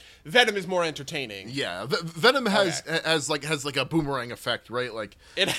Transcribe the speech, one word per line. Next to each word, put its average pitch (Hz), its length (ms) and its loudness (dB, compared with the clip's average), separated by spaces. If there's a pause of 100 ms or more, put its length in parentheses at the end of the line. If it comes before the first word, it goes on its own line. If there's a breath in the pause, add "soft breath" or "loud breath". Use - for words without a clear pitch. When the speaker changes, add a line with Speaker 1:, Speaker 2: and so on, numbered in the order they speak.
(240 loud breath)
Speaker 1:
Venom 214 320 6
is 180 100 -4
more 180 180 0
entertaining. 135 680 -6
Speaker 2:
Yeah, 107 340 -4
V-, 160 180 -2
Venom 220 440 2
has, 190 340 2
Speaker 1:
Okay. 160 240 -2
Speaker 2:
has, 160 240 2
like, 147 160 -2
has, 147 220 -4
like, 139 100 -4
a 131 80 2
boomerang 135 480 -2
effect, 113 380 -4
right? 120 240 -4
Like 110 240 -8 (180 loud breath)
Speaker 1:
It, 190 120 4 (100)